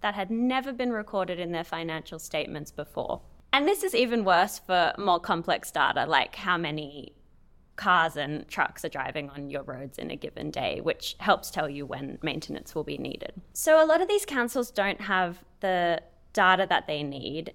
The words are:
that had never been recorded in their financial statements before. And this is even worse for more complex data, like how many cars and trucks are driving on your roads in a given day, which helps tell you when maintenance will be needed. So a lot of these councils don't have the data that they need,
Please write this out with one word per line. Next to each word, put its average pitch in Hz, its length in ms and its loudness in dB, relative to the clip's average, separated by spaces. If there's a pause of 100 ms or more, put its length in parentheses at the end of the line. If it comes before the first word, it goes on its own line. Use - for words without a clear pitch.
that 202 120 0
had 196 160 -4
never 254 440 0
been 247 180 -2
recorded 190 480 -2
in 170 140 -4
their 165 100 -2
financial 165 560 -8
statements 151 500 -6
before. - 520 -6 (320)
And 285 120 4
this 403 160 2
is 381 140 -2
even 233 300 2
worse 185 340 4
for 180 400 2
more 180 220 4
complex 170 500 -2
data, 135 340 2
like 143 300 2
how 180 220 0
many 151 580 -6 (600)
cars 170 400 4
and 147 320 -4
trucks - 340 -4
are 160 60 -4
driving 139 400 -6
on 143 200 -12
your 139 140 -6
roads 135 340 -12
in - 140 -8
a 143 60 -8
given - 340 -8
day, 107 300 -4
which - 380 -4
helps - 300 0
tell 156 200 -4
you 143 160 -8
when 131 360 -10
maintenance 151 540 -6
will 156 80 -4
be 147 140 -8
needed. - 340 -8 (220)
So 311 300 6
a 320 40 4
lot 330 140 6
of 370 80 0
these 403 160 2
councils 247 440 -2
don't 196 300 0
have 185 440 0 (180)
the 175 400 2 (320)
data 185 360 6
that - 180 2
they 151 140 -2
need, 139 540 -6